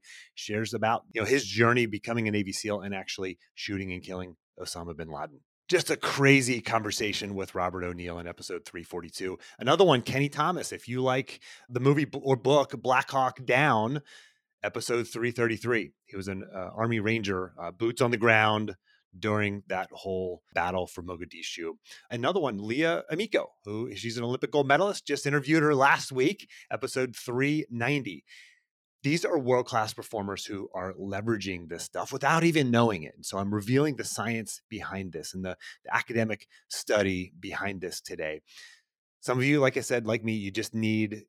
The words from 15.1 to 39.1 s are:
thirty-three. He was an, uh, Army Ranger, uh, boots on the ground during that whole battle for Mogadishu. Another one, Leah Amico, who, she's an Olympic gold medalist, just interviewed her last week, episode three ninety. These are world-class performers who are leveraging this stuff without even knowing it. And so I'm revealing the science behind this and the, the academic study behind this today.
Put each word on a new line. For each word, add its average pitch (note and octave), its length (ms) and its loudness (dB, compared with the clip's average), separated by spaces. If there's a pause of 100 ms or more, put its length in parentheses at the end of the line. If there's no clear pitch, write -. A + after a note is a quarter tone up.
thirty-three. A2+ 600 0 (140)
He - 100 -18
was F#2+ 140 -6
an, G2 160 -8 (100)
uh, F#2 180 -8
Army A2+ 280 2
Ranger, G2 580 0
uh, E2+ 120 -8
boots A#2 300 -2
on A#2+ 100 6
the A#2+ 60 4
ground G#2+ 600 4 (420)
during G#2 480 0
that F#2 240 -4
whole F#2 500 -6 (120)
battle F2+ 340 0
for - 160 -14
Mogadishu. E2+ 720 -10 (360)
Another D#3 300 -2
one, B2 200 0
Leah D3 520 0
Amico, F#3+ 400 -2 (140)
who, G#2+ 280 -6
she's A2 240 -8
an A#2+ 60 -4
Olympic B2+ 280 -4
gold C#3+ 140 4
medalist, E3+ 400 2
just C#3+ 200 -4
interviewed D3 380 4
her D3+ 120 4
last C#3 380 4
week, C#3 360 0 (220)
episode B2+ 420 -4
three C#3 560 -2
ninety. A#2 540 -2 (800)
These E3 240 0
are F3+ 120 2
world-class B2 560 2
performers G2+ 520 -6
who G2+ 280 -8
are F#2 200 -6
leveraging G2 720 -4
this E2 160 -10
stuff F2+ 300 -6
without D3+ 320 2
even D3+ 260 4
knowing A#2 320 4
it. D2 140 -14
And - 80 -18
so - 120 -6
I'm G2 160 -2
revealing B2+ 440 2
the A2 80 -8
science A2+ 640 -6
behind F#2+ 420 -8
this D#2+ 220 -10
and F#2 100 -6
the, F#2 140 -6 (260)
the - 100 -4
academic A2+ 540 -2 (220)
study F#2+ 680 0
behind G2 440 -8
this F2 180 -8
today. D#2 440 -8 (760)